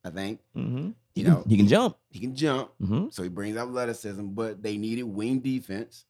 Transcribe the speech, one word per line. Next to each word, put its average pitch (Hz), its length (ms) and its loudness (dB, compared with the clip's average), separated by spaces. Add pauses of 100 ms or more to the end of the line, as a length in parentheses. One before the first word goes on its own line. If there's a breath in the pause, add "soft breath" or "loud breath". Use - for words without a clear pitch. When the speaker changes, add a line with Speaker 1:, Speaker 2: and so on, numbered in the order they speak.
Speaker 1:
I 90 60 -8
think. 98 300 -8 (160)
Speaker 2:
Mm-hmm. 123 200 -4
Speaker 1:
You 175 180 -6 (200)
Speaker 2:
He - 80 -2
Speaker 1:
know, 165 200 8
Speaker 2:
can, - 80 -2
he 110 60 8
can 101 120 8
jump. 208 280 4 (140)
Speaker 1:
he 90 100 -16
can 131 140 -6
jump. 135 360 0 (120)
Speaker 2:
Mm-hmm. 113 280 2
Speaker 1:
So 95 120 -8
he 90 60 -4
brings 101 280 -6
athleticism, 117 720 -6
but 107 340 -6
they 107 140 -4
needed 113 280 -2
wing 113 360 0
defense. 120 680 -6